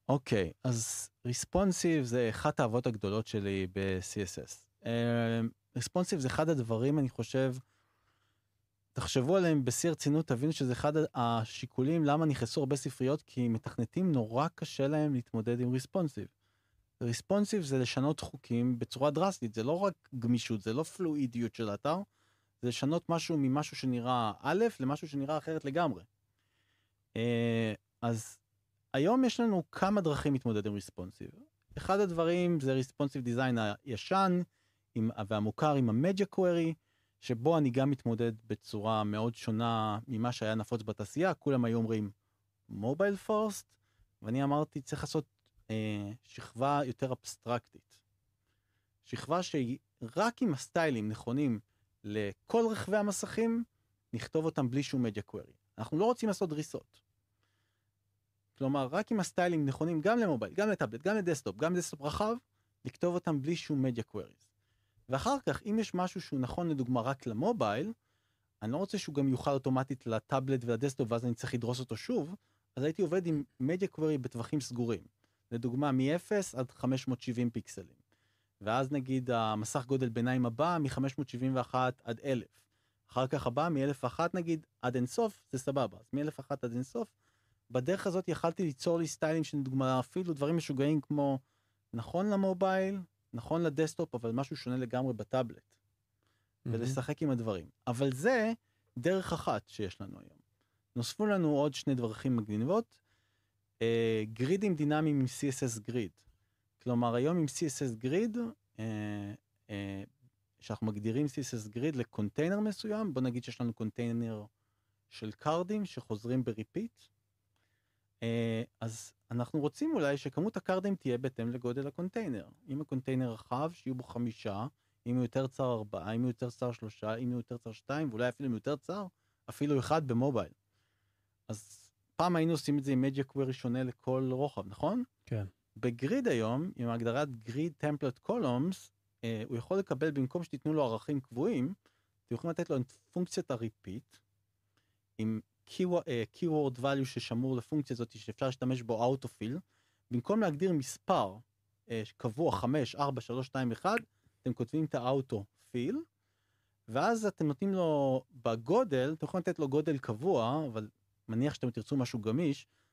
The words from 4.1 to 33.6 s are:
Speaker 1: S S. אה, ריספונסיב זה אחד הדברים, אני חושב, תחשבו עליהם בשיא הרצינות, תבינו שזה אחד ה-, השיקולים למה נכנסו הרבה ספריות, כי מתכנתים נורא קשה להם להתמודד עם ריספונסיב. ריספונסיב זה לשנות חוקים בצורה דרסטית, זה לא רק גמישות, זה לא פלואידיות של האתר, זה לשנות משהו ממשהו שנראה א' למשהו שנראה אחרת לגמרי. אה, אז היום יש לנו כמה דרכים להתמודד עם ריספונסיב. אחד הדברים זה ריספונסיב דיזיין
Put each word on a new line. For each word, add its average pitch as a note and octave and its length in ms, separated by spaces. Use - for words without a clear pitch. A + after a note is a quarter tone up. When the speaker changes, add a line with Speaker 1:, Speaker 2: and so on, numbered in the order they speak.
Speaker 1:
S - 220
S. - 360
אה, A#2 560
ריספונסיב F3+ 440
זה C3 80
אחד E3 220
הדברים, B2+ 500
אני C3 100
חושב, C3 460
תחשבו C3+ 440
עליהם D#3+ 280
בשיא B2 240
הרצינות, D3+ 380
תבינו C#3 260
שזה C3 180
אחד D3 260
ה-, D#3 160
השיקולים B2+ 920
למה D3+ 200
נכנסו C3+ 340
הרבה C#3 160
ספריות, C3 460
כי - 260
מתכנתים A#2+ 640
נורא B2 440
קשה C#3 320
להם D3+ 260
להתמודד A#2+ 460
עם B2 120
ריספונסיב. B2+ 560
ריספונסיב G3 600
זה C3+ 180
לשנות C3+ 400
חוקים A#2+ 600
בצורה B2+ 320
דרסטית, D#3 420
זה A2 100
לא D#3 160
רק G3 300
גמישות, A2+ 420
זה A2 120
לא D3 100
פלואידיות C3+ 720
של A2 140
האתר, C#3+ 280
זה B2 60
לשנות C#3 420
משהו E3 280
ממשהו C#3+ 400
שנראה A#2+ 600
א' F3 260
למשהו D3 300
שנראה C#3 280
אחרת D#3 280
לגמרי. C#3 380
אה, A#2 580
אז A#2 360
היום G#3+ 320
יש A3+ 140
לנו G#3 320
כמה G3+ 300
דרכים D3 320
להתמודד A2+ 320
עם G#2+ 80
ריספונסיב. F#2+ 560
אחד G3 220
הדברים F3 600
זה C3+ 140
ריספונסיב C3+ 500
דיזיין B2 340